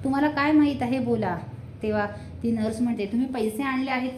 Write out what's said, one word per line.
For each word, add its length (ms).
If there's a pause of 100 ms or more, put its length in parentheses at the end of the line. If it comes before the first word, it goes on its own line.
तुम्हाला 240
काय 240
माहीत 300
आहे, 160
बोला." 380 (460)
तेव्हा 240 (360)
ती 80
नर्स 300
म्हणते, 260
"तुम्ही 200
पैसे 360
आणले 280
आहेत 280